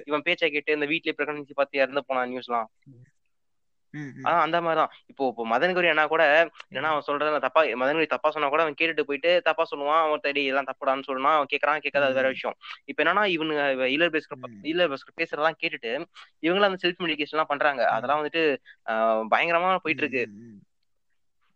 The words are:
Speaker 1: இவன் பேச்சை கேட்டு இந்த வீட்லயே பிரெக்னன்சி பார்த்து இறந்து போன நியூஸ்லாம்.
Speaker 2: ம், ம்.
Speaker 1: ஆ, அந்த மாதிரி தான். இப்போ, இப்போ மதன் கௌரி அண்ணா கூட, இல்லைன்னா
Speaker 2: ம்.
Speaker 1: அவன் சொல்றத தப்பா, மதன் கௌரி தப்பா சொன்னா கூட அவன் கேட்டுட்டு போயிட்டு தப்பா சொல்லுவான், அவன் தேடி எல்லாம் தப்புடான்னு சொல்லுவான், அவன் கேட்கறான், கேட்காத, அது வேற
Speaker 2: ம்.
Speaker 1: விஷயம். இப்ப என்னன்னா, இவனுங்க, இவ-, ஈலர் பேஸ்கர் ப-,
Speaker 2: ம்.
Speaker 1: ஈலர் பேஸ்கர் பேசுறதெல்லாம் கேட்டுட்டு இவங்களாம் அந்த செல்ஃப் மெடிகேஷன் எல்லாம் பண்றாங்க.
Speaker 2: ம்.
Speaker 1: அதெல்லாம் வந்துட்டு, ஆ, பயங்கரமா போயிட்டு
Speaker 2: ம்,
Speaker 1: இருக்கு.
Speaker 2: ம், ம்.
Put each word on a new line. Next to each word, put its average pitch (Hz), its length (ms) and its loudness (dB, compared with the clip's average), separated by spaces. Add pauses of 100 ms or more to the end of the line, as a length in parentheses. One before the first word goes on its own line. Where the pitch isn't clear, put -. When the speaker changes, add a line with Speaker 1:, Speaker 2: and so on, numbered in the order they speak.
Speaker 1:
இவன் 147 160 -2
பேச்சை 170 280 0
கேட்டு 147 280 -2
இந்த 147 80 -2
வீட்லயே 151 300 -4
பிரெக்னன்சி 147 360 -6
பார்த்து 139 300 -2
இறந்து 131 240 -2
போன 127 200 -2
நியூஸ்லாம். 120 440 -6 (1200)
Speaker 2:
ம், 147 180 -12
ம். 131 120 -16
Speaker 1:
ஆ, 143 60 0 (100)
அந்த 160 200 2
மாதிரி 165 200 0
தான். 143 120 0 (140)
இப்போ, - 220 -6
இப்போ 117 180 -6
மதன் 139 280 2
கௌரி 175 140 4
அண்ணா 156 180 4
கூட, 160 160 2 (380)
இல்லைன்னா 139 280 -6
Speaker 2:
ம். 156 60 0
Speaker 1:
அவன் 143 120 -4
சொல்றத 147 340 0
தப்பா, 135 200 2 (140)
மதன் 131 220 0
கௌரி 160 100 2
தப்பா 135 240 0
சொன்னா 151 180 -2
கூட 151 140 2
அவன் 151 160 -2
கேட்டுட்டு 160 240 0
போயிட்டு 143 280 -2 (120)
தப்பா 165 220 0
சொல்லுவான், 151 380 0
அவன் 151 200 0
தேடி 143 220 -2
எல்லாம் 135 220 0
தப்புடான்னு 135 400 -2
சொல்லுவான், 139 300 2
அவன் 147 140 0
கேட்கறான், 147 280 0
கேட்காத, 143 260 0
அது 131 100 2
வேற 131 140 2
Speaker 2:
ம். - 20 2
Speaker 1:
விஷயம். 123 260 -6 (280)
இப்ப 139 160 -6
என்னன்னா, 180 260 4
இவனுங்க, 156 460 0
இவ-, 127 160 0
ஈலர் 160 220 2
பேஸ்கர் 147 300 -6
ப-, 127 100 -14
Speaker 2:
ம். 107 120 -20
Speaker 1:
ஈலர் 165 280 0
பேஸ்கர் - 280 -10
பேசுறதெல்லாம் 160 420 -2
கேட்டுட்டு 147 320 -6 (500)
இவங்களாம் 190 280 2
அந்த 185 100 -4
செல்ஃப் 175 220 -2
மெடிகேஷன் 151 340 -4
எல்லாம் 156 160 0
பண்றாங்க. 139 320 0
Speaker 2:
ம். 85 80 4
Speaker 1:
அதெல்லாம் 127 280 0
வந்துட்டு, 160 240 0 (420)
ஆ, 113 80 -4 (360)
பயங்கரமா 170 460 2
போயிட்டு 156 260 -4
Speaker 2:
ம், - 20 0
Speaker 1:
இருக்கு. 127 220 -2
Speaker 2:
ம், 104 180 -18
ம். 107 160 -20 (960)